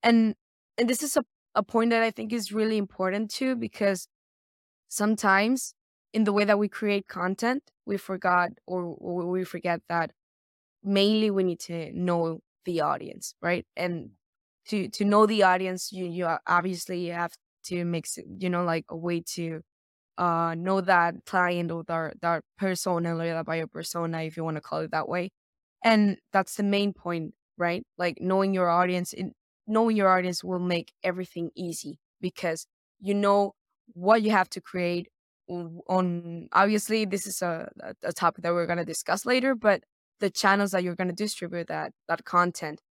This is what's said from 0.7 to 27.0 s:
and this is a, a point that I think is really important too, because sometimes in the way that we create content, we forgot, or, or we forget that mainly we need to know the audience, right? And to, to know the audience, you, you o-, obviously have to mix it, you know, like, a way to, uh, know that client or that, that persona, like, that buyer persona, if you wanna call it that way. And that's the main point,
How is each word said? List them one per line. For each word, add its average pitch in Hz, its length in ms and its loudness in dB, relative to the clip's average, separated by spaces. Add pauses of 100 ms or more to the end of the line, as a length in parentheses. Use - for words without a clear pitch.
and 233 120 2
this 247 140 0
is 294 140 -2
a, 277 80 2 (300)
a 208 80 0
point 233 280 2
that 226 120 4
I 226 80 2
think 214 220 -8
is 208 200 -4
really 214 240 0
important 202 540 -2
too, 262 260 -2
because 208 500 -2 (840)
sometimes 214 880 2 (380)
in 220 120 4
the 208 80 4
way 208 120 4
that 202 140 6
we 208 100 2
create 202 400 -2
content, 190 540 -2 (240)
we 202 100 -4
forgot, 180 540 0 (160)
or, 180 180 -4
or 175 420 -6
we 185 180 -2
forget 175 440 -4
that 170 240 -4 (720)
mainly 208 460 4
we 190 120 2
need 175 180 0
to 165 320 -8
know 170 480 0 (240)
the 170 180 -2
audience, - 580 -4
right? 175 260 -2 (100)
And 175 340 -6 (580)
to, 196 200 -2
to - 160 -4
know 208 220 6
the 208 160 2
audience, 185 480 2
you, 185 140 -8
you 175 220 -4
o-, 165 200 -2
obviously 175 600 -2
have 170 260 -6 (320)
to 175 200 -4
mix 170 340 -4
it, - 80 -16 (120)
you 180 120 -2
know, 175 120 0
like, 165 260 -2
a 160 80 -12
way 170 260 -4 (120)
to, 165 280 -8 (560)
uh, 170 380 0
know 190 260 0
that 175 320 4 (100)
client 175 480 0
or 165 120 -6
that, 165 360 -6
that 170 220 0 (160)
persona, 175 560 -2
like, 165 160 -2
that 165 160 -4
buyer 160 200 -4
persona, 165 560 -6
if 160 140 -8
you 165 80 -6
wanna 156 160 -4
call 156 200 -6
it 160 100 -6
that 160 180 -2
way. 180 220 -4 (520)
And 214 360 4 (140)
that's 190 240 2
the 208 60 -2
main 202 300 2
point, 170 400 -6 (240)